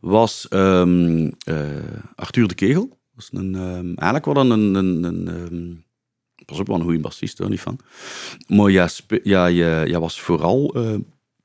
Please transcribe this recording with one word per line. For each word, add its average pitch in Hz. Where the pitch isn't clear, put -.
was, 107
ehm, 90
eh, 82
Arthur -
de -
Kegel. 151
Dat 113
is -
een, 95
ehm, 90
eigenlijk 92
wel 143
een, 135
een, 107
een, 92
een, 87
ehm, 87
pas 73
op, 98
wel 104
een 85
goede 82
bassist, -
hoor, 95
niet 107
van. -
Maar 101
jij 90
spe-, -
jij, 92
eh, 82
jij 85
was 82
vooral, 90
eh, 113